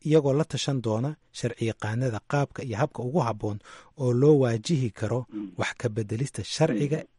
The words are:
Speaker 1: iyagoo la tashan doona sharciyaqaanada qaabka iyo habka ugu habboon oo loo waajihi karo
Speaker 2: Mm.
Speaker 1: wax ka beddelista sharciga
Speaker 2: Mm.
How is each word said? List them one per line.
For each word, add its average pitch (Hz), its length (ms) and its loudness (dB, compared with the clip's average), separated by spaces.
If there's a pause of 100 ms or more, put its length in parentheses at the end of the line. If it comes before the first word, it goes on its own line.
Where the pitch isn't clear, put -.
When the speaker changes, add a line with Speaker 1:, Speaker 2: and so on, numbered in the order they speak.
Speaker 1:
iyagoo 147 280 6
la 151 120 2
tashan 139 360 -2
doona 117 340 -2 (180)
sharciyaqaanada 113 920 -4
qaabka - 360 -2
iyo 117 140 -6
habka 147 260 -2
ugu 127 160 0
habboon 107 380 -2 (400)
oo 127 160 0
loo 143 260 8
waajihi 123 520 0
karo 117 380 -4
Speaker 2:
Mm. 104 280 -8
Speaker 1:
wax - 200 -4
ka 120 120 -4
beddelista 110 540 -4
sharciga 156 540 0
Speaker 2:
Mm. - 100 -10 (120)